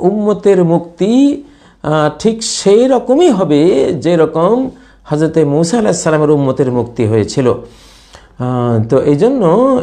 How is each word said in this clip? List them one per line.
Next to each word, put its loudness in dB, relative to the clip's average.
উম্মতের 0
মুক্তি, 0
আহ, 0
ঠিক -2
সেই 2
রকমই 2
হবে 0
যেরকম 0
হযরতে 0
মূসা 0
আলাইহিস -2
সালামের 0
উম্মতের 0
মুক্তি -4
হয়েছিল। 0
আহ, -6
তো 2
এই 2
জন্য 0